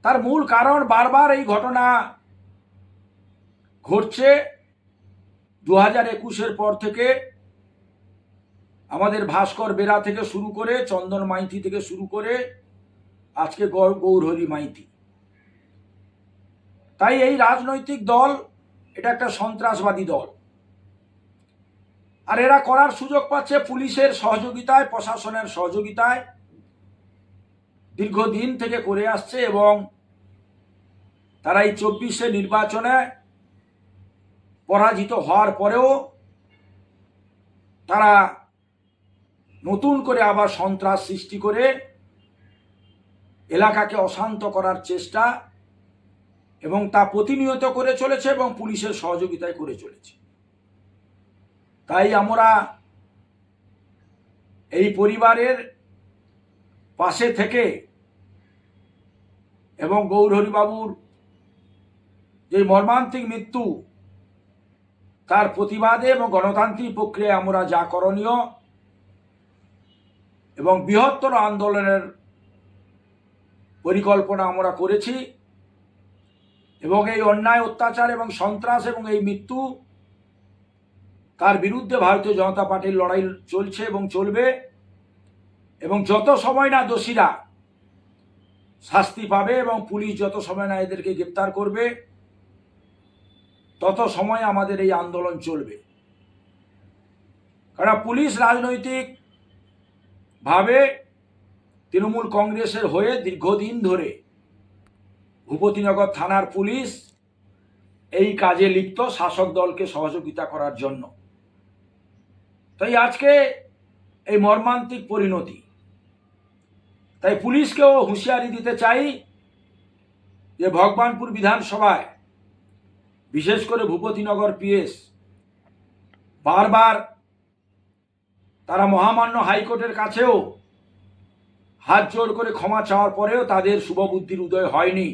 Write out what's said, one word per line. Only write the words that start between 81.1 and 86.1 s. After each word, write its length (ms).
তার 180
বিরুদ্ধে 380
ভারতীয় 380
জনতা 300
পার্টির 360
লড়াই 220
চলছে 440
এবং 180
চলবে। 360
এবং 220
যত 320